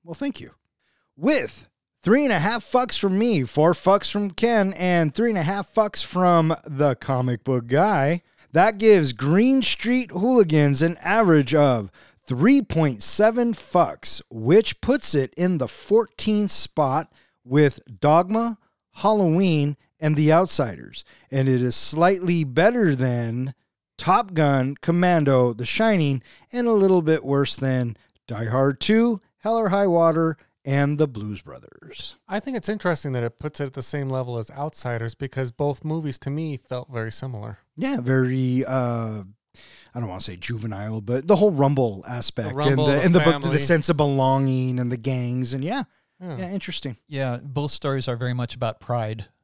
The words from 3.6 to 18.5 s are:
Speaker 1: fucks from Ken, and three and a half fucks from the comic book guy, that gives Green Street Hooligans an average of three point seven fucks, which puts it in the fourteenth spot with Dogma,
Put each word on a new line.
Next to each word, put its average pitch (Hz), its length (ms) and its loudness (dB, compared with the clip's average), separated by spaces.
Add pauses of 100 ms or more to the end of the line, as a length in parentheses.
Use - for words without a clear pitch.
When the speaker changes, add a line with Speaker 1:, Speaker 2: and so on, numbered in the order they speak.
Speaker 1:
fucks 196 400 2
from 202 200 -4
Ken, 208 420 0
and 175 420 0
three 233 140 0
and 202 100 -2
a 156 40 -2
half 196 300 -6
fucks 208 300 0
from 170 500 2 (120)
the 143 300 0
comic 127 500 -4
book 123 220 0
guy, 160 540 2 (300)
that 202 260 4
gives 190 360 6
Green 233 480 2
Street 240 500 -2
Hooligans 156 680 4
an 170 160 0
average 165 580 2
of 123 340 2 (340)
three 214 380 2
point 147 400 -2
seven 226 520 0
fucks, - 760 -2
which 131 520 2
puts 254 340 0
it 135 200 0
in 180 240 0
the 123 80 -2
fourteenth 208 840 0
spot 147 600 -2 (340)
with 139 340 2 (220)
Dogma, 185 560 2 (380)